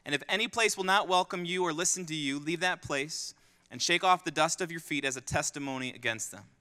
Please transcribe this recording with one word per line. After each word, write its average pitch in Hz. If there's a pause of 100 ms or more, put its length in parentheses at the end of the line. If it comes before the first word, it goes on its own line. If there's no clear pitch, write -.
And 143
if 139
any 214
place 220
will 190
not 190
welcome 180
you 180
or 170
listen 175
to 156
you, 143
leave 160
that 180
place 147 (380)
and 123
shake 175
off 180
the 170
dust 156
of 175
your 170
feet 139
as 131
a 127
testimony 139
against 113
them.'" 101 (160)